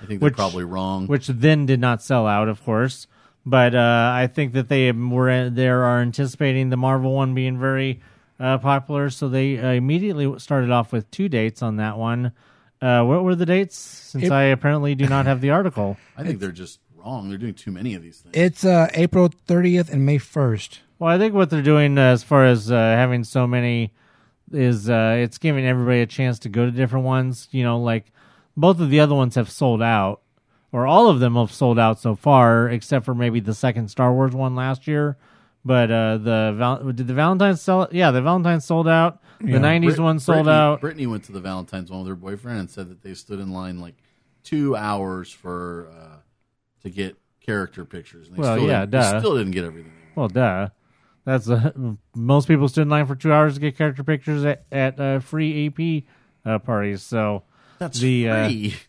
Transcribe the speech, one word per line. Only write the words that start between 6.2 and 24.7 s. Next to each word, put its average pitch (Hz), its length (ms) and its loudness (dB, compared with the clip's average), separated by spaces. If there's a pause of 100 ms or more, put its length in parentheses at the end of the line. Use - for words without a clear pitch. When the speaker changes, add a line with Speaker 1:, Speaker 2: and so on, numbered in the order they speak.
Speaker 2:
the 127 60 -2
Marvel 131 360 0
one 131 220 -2
being 127 240 -4
very, 135 420 -4 (380)
uh, 131 180 0
popular, 139 540 -2
so 135 180 -6
they, 135 300 -2
uh, 127 140 -2
immediately 147 680 -2
started 127 320 -2
off 120 200 0
with 113 200 -6
two 190 180 -4
dates 113 320 -2
on 110 140 -4
that 107 240 -6
one. 117 320 -4 (480)
Uh, 123 240 4
what 156 200 2
were 185 100 2
the 175 120 -2
dates? 185 300 0
Since - 500 -8
Speaker 3:
Ap- 139 60 2
Speaker 2:
I 139 120 4
apparently 143 500 2
do 135 140 0
not 135 180 2
have 131 160 0
the 139 80 0
article. 107 480 0 (100)
Speaker 1:
<laughs> - 100 -20
I 131 40 -12
think 160 140 -6
Speaker 3:
It's 92 60 -10
Speaker 1:
they're 95 100 -8
just 87 280 -18 (160)
wrong. 104 340 -12
They're 98 100 -10
doing 110 160 -8
too - 160 -14
many 101 240 -8
of 85 80 -14
these 85 160 -20
things. - 180 -12
Speaker 3:
It's, 175 260 0
uh, 175 300 4
April 175 380 2 (160)
thirtieth 175 440 2
and 135 140 2
May 143 140 2
first. 120 600 -4 (180)
Speaker 2:
Well, 165 100 0
I 175 80 4
think 214 160 2
what 185 160 2
they're 151 140 0
doing, 147 340 4
uh, 139 40 6
as 127 220 6
far 135 220 6
as, 113 260 4
uh, 123 40 2
having 117 480 2
so 127 240 -2
many 120 460 -2 (580)
is, 120 400 0